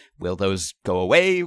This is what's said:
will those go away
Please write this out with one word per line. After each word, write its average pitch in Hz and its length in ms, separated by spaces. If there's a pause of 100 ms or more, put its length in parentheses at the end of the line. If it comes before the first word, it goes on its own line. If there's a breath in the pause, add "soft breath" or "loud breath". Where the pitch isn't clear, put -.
(180 loud breath)
will 90 180
those 95 380 (100)
go 90 140
away 175 480